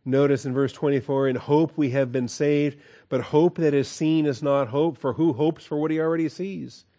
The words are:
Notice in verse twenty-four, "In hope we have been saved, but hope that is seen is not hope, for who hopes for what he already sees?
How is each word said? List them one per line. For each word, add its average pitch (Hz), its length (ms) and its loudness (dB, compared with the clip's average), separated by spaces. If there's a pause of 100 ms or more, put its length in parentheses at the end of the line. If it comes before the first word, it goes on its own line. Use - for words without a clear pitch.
Notice 135 420 2
in 131 80 -4
verse 135 200 0
twenty-four, 139 560 0
"In 127 60 0
hope 147 420 0
we 143 140 0
have 131 200 0
been 123 160 -2
saved, 147 500 -2 (320)
but 127 120 -2
hope 160 360 2
that 156 180 2
is 135 120 2
seen 156 380 0
is 135 160 -2
not 139 280 0
hope, 143 280 -2
for 131 160 -2
who 160 200 2
hopes 151 300 -2
for 151 140 -6
what 156 140 -2
he 156 80 -2
already 160 280 0
sees? 170 580 -10 (140)